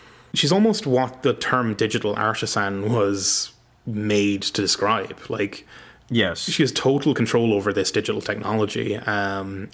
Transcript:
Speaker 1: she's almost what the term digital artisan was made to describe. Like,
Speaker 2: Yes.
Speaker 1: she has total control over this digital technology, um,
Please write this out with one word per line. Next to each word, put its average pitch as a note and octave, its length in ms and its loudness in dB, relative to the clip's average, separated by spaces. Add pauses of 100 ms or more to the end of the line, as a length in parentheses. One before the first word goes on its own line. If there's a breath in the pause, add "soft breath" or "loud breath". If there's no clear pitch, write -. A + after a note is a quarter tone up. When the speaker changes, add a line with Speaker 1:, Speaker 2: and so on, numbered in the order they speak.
(340 loud breath)
Speaker 1:
she's - 200 2
almost G#3 340 4
what B2+ 340 2
the C3 120 2
term A#2+ 420 0
digital G#2+ 400 0
artisan G#2+ 760 -2
was G2+ 600 0 (340)
made G#2 560 0
to - 200 -2
describe. G2+ 580 0 (100)
Like, G#2 380 -6 (460 loud breath)
Speaker 2:
Yes. F#2+ 260 2 (100)
Speaker 1:
she E3 120 0
has C3 120 2
total C#3 400 2
control A#2 400 2
over G2+ 180 2
this F#2+ 180 0
digital G#2 300 -2
technology, G#2 800 -2
um, G2 760 -4